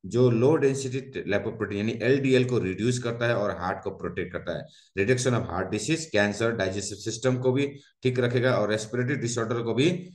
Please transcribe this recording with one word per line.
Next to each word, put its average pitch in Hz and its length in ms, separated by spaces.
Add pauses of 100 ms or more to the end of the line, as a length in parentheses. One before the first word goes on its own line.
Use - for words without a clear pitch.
जो 120 240
लो 127 260
डेंसिटी 131 720
lipoprotein 101 420
यानी 104 200
एलडीएल 127 520
को 123 140
रिड्यूस 101 400
करता 117 280
है 117 100
और 101 140
हार्ट 90 340
को 98 60
प्रोटेक्ट 87 420
करता 85 260
है, - 80 (320)
रिडक्शन 123 320
of 110 120
heart 90 240
disease, 147 380
कैंसर, 104 460
डाइजेस्टिव 104 480
सिस्टम 127 400
को 127 140
भी 139 140 (360)
ठीक 127 160
रखेगा 120 380
और 104 140
रेस्पिरेटरी 120 460
डिसऑर्डर 117 460
को 110 120
भी 165 400